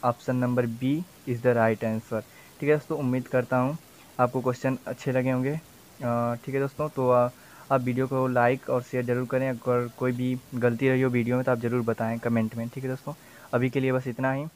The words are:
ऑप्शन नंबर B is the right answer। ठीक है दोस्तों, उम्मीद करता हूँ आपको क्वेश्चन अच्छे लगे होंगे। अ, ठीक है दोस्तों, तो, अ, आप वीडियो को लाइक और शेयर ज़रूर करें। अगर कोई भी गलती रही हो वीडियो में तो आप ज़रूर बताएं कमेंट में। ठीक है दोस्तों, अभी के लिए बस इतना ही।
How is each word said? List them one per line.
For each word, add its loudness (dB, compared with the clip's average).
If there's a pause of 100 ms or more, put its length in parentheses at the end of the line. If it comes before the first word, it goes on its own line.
ऑप्शन 0
नंबर 2
B -6 (500)
is -2
the 4
right 2
answer। -4 (380)
ठीक -2
है 6
दोस्तों, -4
उम्मीद -2
करता 0
हूँ 0 (420)
आपको 2
क्वेश्चन -2 (100)
अच्छे -4
लगे 2
होंगे। 0
अ, -4 (100)
ठीक -6
है 0
दोस्तों, -4
तो, 0
अ, 6 (420)
आप 4
वीडियो 0
को 0
लाइक 2
और 0
शेयर -4
ज़रूर -2
करें। -2
अगर -2
कोई 0
भी -2 (180)
गलती 2
रही 2
हो 2
वीडियो 0
में 0
तो 2
आप 0
ज़रूर 0
बताएं -2
कमेंट 0
में। -6
ठीक -12
है -4
दोस्तों, -8 (400)
अभी 2
के -2
लिए 2
बस 0
इतना -2
ही। -4 (100)